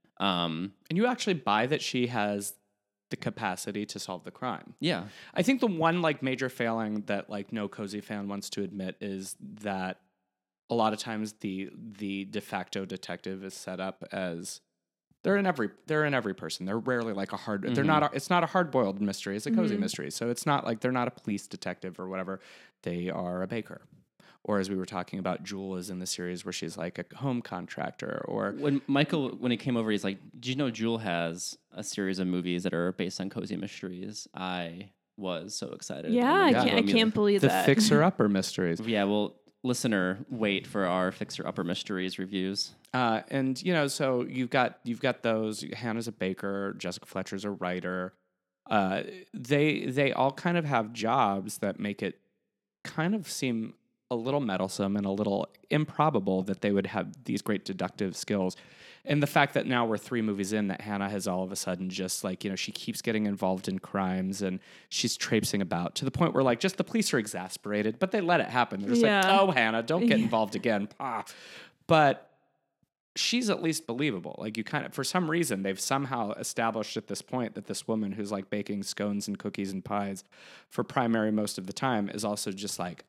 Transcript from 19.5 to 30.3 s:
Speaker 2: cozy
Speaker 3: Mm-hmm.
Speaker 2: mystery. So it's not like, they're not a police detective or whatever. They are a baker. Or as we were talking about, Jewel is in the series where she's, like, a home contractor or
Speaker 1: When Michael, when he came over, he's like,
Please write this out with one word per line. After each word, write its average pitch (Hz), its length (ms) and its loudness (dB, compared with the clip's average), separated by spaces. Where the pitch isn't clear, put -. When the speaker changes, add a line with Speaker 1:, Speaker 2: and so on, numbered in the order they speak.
Speaker 2:
cozy 107 240 4
Speaker 3:
Mm-hmm. 101 60 0
Speaker 2:
mystery. - 300 -4
So 117 180 -4
it's - 160 -4
not 143 200 2
like, 113 160 -2
they're 127 100 2
not 123 160 0
a 113 40 -2
police - 360 -6
detective 92 520 -10
or 92 100 -8
whatever. 92 300 -4
They 87 280 -2
are 90 320 -4
a 95 60 -2
baker. 110 360 -8
Or 104 160 2
as 95 100 0
we 98 60 -2
were 92 100 -2
talking 92 340 -6
about, 90 260 -2
Jewel 95 320 -6
is 92 120 -6
in 92 100 -6
the 90 60 -8
series 90 380 -6
where 95 80 -6
she's, 82 240 -6
like, 85 240 -6
a - 160 -12
home 123 260 -2
contractor - 880 -6
or 104 320 -2
Speaker 1:
When 139 280 2
Michael, 143 500 2
when 123 140 -2
he 120 60 2
came 123 200 0
over, 110 140 2
he's 101 120 0
like, 98 140 -2